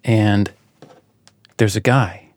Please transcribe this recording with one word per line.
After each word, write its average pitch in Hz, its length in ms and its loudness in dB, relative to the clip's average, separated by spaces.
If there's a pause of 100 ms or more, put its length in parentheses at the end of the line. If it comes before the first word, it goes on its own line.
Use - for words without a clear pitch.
and 104 460 0 (1040)
there's 107 200 0
a 107 40 -2
guy. 123 560 -2